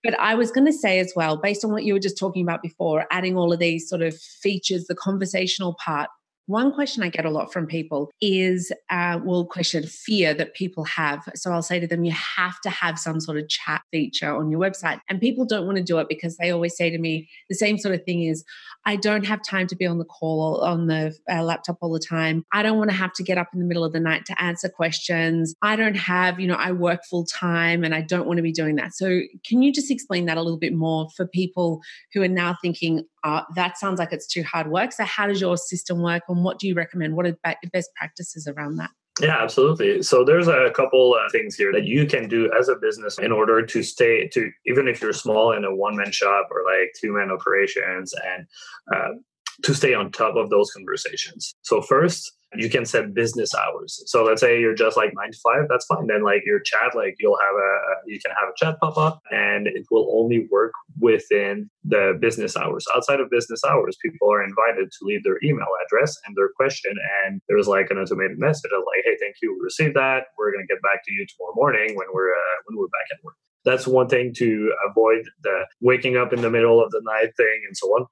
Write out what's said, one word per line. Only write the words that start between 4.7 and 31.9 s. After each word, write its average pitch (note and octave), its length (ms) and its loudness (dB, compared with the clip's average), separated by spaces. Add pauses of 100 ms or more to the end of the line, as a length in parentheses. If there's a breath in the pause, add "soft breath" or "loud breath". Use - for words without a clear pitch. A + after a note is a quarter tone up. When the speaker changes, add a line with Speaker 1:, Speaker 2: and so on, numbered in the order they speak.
Speaker 1:
the F3 80 -4
conversational F#3 880 -4
part, D3+ 240 -4 (380)
one B3 260 0
question C#4 300 -4
I F3+ 60 -2
get D#3+ 160 -4
a D#3+ 60 -2
lot D3+ 220 -4
from E3+ 140 -4
people D#3 440 -6 (100)
is, F#3 500 0 (180)
uh, F3 360 0
well, F3+ 200 0
question, E3+ 400 -4
fear E3+ 500 0
that D3+ 200 -4
people F3 300 -6
have. D3+ 500 -4
So - 160 -8
I'll E3+ 100 0
say F3 200 -4
to E3+ 80 -4
them, E3+ 160 -2
"You E3+ 80 0
have F3+ 480 -4
to G3 100 -6
have E3+ 300 -4
some D#3+ 180 -4
sort D#3 200 -4
of D3+ 100 -6
chat - 420 -4
feature D#3 420 -2
on D#3 180 -2
your D#3+ 100 0
website." F#3 480 -2
And F#3 120 -4
people A#3+ 240 0
don't G#3 220 -2
wanna F#3+ 160 0
do E3+ 160 0
it D#3 100 -2
because E3 280 -6
they F3 140 -2
always E3+ 260 -2
say E3+ 120 0
to E3 100 -4
me, D#3+ 300 -4 (200 loud breath)
the F#3 80 -4
same G#3 220 2
sort G3 180 -2
of - 80 -8
thing E3+ 180 -2
is, D#3+ 220 -2 (400 loud breath)
"I G#3 100 0
don't G#3 320 0
have G#3+ 160 -2
time F#3 240 -2
to F3+ 80 -6
be F#3 120 -2
on E3+ 120 0
the E3 60 -4
call, D#3+ 560 -2
on E3+ 260 0
the, D#3 300 0 (120)
uh, E3 140 -2
laptop E3+ 380 -4
all E3+ 120 -4
the E3 60 -2
time. D#3+ 540 -2
I G#3 100 0
don't A3 160 2
wanna G#3+ 140 2
have F#3 220 -2
to F#3 100 -8
get F#3 140 0
up F3 140 -4
in F3+ 60 -6
the F3+ 80 -2
middle E3+ 180 0
of D#3 80 -2
the E3 60 -2
night D#3+ 280 0
to F#3 140 -6
answer F3 280 -4
questions. E3 840 -2 (100)
I G#3+ 120 2
don't A3 220 0
have, F3+ 420 0
you F#3 80 -2
know, F3+ 80 2
I F3+ 160 -2
work F3 300 0 (100)
full F3 140 -2
time E3+ 580 0
and D#3+ 100 0
I D#3+ 100 -2
don't E3+ 260 -2
wanna E3+ 140 0
be E3 100 0
doing D#3 240 0
that." - 180 -4
So F3+ 280 0 (220)
can B3 180 4
you C#4 100 6
just C#4 180 -4
explain F3+ 360 -2
that D#3+ 100 0
a E3 60 -2
little E3 180 -2
bit E3+ 140 0
more D#3+ 420 0
for F3+ 100 -2
people F3+ 540 -2 (340 loud breath)